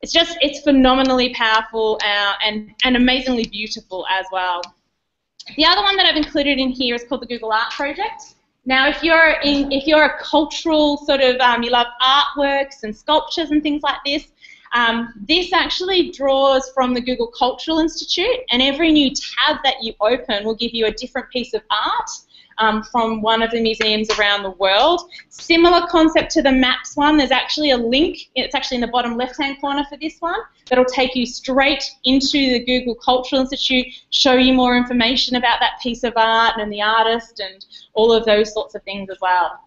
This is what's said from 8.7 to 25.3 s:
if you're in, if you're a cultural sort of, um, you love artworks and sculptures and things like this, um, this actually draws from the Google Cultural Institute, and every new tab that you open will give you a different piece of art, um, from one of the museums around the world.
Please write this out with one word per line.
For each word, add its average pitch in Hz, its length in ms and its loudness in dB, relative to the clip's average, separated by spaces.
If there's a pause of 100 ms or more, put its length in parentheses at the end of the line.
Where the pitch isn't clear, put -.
if 294 160 -4
you're 320 400 4
in, 285 260 0
if 277 160 -2
you're 311 160 6
a - 180 2
cultural 302 760 0
sort 277 240 0
of, 254 200 4
um, 240 220 4
you 233 80 -4
love 240 160 2 (160)
artworks 277 800 0
and 214 140 -8
sculptures 311 560 -2
and 302 100 2
things 294 220 -4
like 277 200 -2
this, 285 200 -4 (500)
um, 233 380 0 (160)
this 349 240 0
actually 359 580 0
draws 269 640 2
from 254 200 0
the 247 60 -2
Google 240 280 -4
Cultural 262 500 -2
Institute, 330 640 -2 (100)
and 240 100 0
every 277 300 2
new 294 200 4
tab 277 520 -4
that - 200 0
you 226 180 -8
open 214 440 -2
will 220 120 -4
give 233 180 -6
you 226 120 0
a 214 40 0
different 247 400 -10
piece 233 240 -8
of 208 160 -4
art, 311 400 -4 (480)
um, 214 240 0 (100)
from 220 300 -2
one 226 200 2
of 226 80 -2
the 233 100 -2
museums 214 580 0
around 202 240 0
the 196 80 -6
world. 208 500 2 (300)